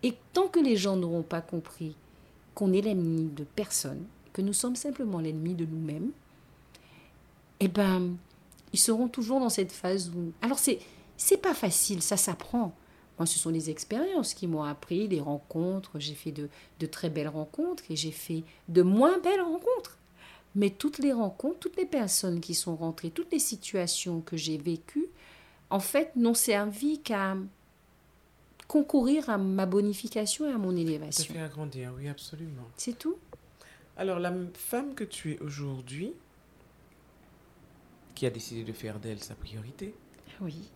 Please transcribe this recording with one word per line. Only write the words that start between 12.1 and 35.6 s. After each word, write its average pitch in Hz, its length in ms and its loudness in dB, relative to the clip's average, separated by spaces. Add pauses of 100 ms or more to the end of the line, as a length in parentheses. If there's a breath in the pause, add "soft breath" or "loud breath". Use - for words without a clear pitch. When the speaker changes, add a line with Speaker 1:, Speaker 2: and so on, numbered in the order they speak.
Speaker 1:
s'apprend. 226 560 0 (440 soft breath)
Moi, 170 80 2
ce - 140 2
sont 165 100 -2
les 160 200 0
expériences 262 640 -2
qui - 120 -6
m'ont 160 180 0
appris, 170 440 -2
les 180 140 0
rencontres. 160 760 -4
J'ai 143 140 -6
fait 151 180 -8
de, 143 180 -8 (300 loud breath)
de 160 60 -2
très 160 240 -4
belles 151 200 -2
rencontres 160 600 -4
et 160 60 -4
j'ai 156 160 -4
fait 160 320 -6 (240 loud breath)
de 175 140 6
moins 247 380 8
belles 370 220 4
rencontres. 349 560 0 (560 loud breath)
Mais 202 160 4
toutes 294 300 -4
les 277 140 4
rencontres, 233 460 0
toutes - 180 -4
les 370 80 2
personnes 190 560 0
qui 170 120 -8
sont 165 220 -2
rentrées, 165 340 -4
toutes 330 220 -4
les 311 80 2
situations 175 840 -2
que 165 160 -6
j'ai 156 200 -2
vécues, 165 500 -4 (640 loud breath)
en 196 100 2
fait, 277 360 0
n'ont 233 180 6
servi 220 680 2
qu'à 196 380 0 (1300)
concourir 285 600 4
à 214 80 2
ma 190 280 2
bonification 208 840 0
et - 20 0
à 247 60 0
mon 185 180 2
élévation. 156 500 0
Speaker 2:
Ça 156 80 -12
fait 165 60 -6
agrandir, 139 580 -8
oui, 139 120 -8
absolument. 147 540 -12 (140)
Speaker 1:
C'est 240 200 -6
tout. 330 180 -4 (800 loud breath)
Speaker 2:
Alors, 185 240 -2
la 175 100 -2
m-, 180 260 -4
femme 269 400 -4
que 226 80 -6
tu 160 300 -8
es - 60 -8
aujourd'hui, 143 720 -8 (2000)